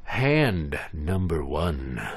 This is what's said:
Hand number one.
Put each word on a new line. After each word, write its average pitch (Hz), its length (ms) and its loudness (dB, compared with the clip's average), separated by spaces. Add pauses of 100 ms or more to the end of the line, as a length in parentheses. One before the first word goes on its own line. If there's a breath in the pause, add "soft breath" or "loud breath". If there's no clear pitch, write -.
Hand 107 760 2 (120)
number 82 520 0
one. 69 580 -2 (160)